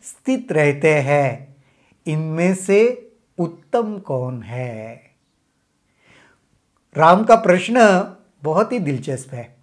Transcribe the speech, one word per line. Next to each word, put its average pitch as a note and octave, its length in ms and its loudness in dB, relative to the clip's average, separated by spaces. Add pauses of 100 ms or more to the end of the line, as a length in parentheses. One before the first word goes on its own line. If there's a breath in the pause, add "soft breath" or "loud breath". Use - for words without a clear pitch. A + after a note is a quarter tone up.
स्थित - 480 -6
रहते D3+ 420 2
हैं। C#3 640 -2 (520)
इनमें D#3+ 480 -2
से G#3 560 0 (260)
उत्तम G#3+ 600 -4
कौन B2+ 460 -8
है?" A#2 580 -12 (2000 soft breath)
राम E3+ 260 6
का A3+ 120 6
प्रश्न G3+ 680 2 (400)
बहुत F3 280 0
ही B3 80 -4
दिलचस्प C#3 540 -6
है। A#2+ 300 -14